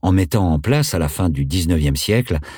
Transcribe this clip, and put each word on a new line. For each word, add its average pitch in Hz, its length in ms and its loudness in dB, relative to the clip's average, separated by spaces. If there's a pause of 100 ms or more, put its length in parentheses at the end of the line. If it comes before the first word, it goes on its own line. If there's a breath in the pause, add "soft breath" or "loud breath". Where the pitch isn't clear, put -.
en 92 80 2
mettant 92 400 2
en 76 80 2
place 139 360 0
à 87 40 0
la 78 100 0
fin 87 200 0
du 69 160 -2
dix-neuvième 78 500 0
siècle 101 440 0 (180 loud breath)